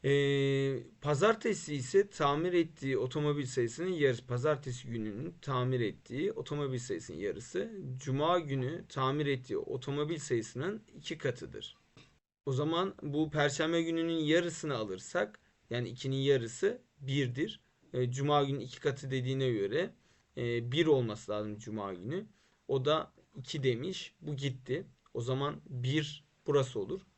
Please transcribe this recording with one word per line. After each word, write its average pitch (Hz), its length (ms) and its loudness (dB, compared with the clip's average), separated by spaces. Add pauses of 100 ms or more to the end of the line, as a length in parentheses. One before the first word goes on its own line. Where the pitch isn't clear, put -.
Ee, 139 720 4 (220)
pazartesi 185 720 2
ise 190 360 2
tamir 151 420 2
ettiği 165 460 0
otomobil 147 480 0
sayısının 123 420 -2
yarısı. 143 380 2
Pazartesi 131 640 -2
gününün 113 540 -4
tamir 127 380 0
ettiği 123 520 -2
otomobil 143 460 -4
sayısının 85 400 -6
yarısı, 120 520 -4 (260)
cuma 143 420 2
günü 143 500 -2
tamir 139 380 0
ettiği 127 320 -2
otomobil 147 600 -4
sayısının 139 640 -2 (140)
iki 156 220 -8
katıdır. - 580 -6 (720)
O 135 60 0
zaman 160 500 0
bu 151 280 0
perşembe 156 520 2
gününün 165 360 0
yarısını 160 580 2
alırsak, 110 640 -4 (300)
yani 120 180 -2
ikinin 131 280 -4
yarısı 135 640 2 (180)
birdir. 135 600 -2 (320)
E, 127 180 0
cuma 139 340 4
günü 139 180 -2
iki 127 180 -12
katı 135 300 -2
dediğine 131 400 2
göre, 113 400 2 (460)
e, 120 360 0
bir 156 140 4
olması 117 460 2
lazım 107 260 -4
cuma 104 360 -6
günü. 135 320 -6 (420)
O 131 160 0
da 151 280 0 (240)
iki 139 260 -8
demiş. 131 580 -2
Bu 147 160 -6
gitti. 139 500 -4 (280)
O 120 60 -2
zaman 131 460 -2
bir 135 580 -2 (220)
burası 131 340 2
olur. 147 200 -4 (180)